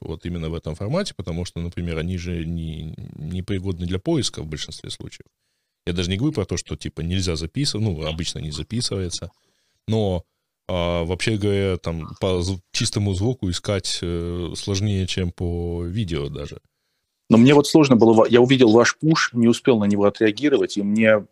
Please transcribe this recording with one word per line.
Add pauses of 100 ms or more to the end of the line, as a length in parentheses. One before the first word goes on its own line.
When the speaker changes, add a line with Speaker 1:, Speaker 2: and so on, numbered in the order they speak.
Speaker 1:
вот
именно
в
этом
формате,
потому
что,
например,
они
же
не, (220)
не
пригодны
для
поиска
в
большинстве
случаев. (600)
Я
даже
не
говорю
про
то,
что,
типа,
нельзя
записывать,
ну,
обычно
не
записывается, (580)
но, (440)
а,
вообще
говоря,
там, (120)
по
зв-, (120)
чистому
звуку
искать,
э,
сложнее,
чем
по
видео
даже. (720)
Speaker 2:
Но
мне
вот
сложно
было,
ва-,
я
увидел
ваш
пуш,
не
успел
на
него
отреагировать,
и
мне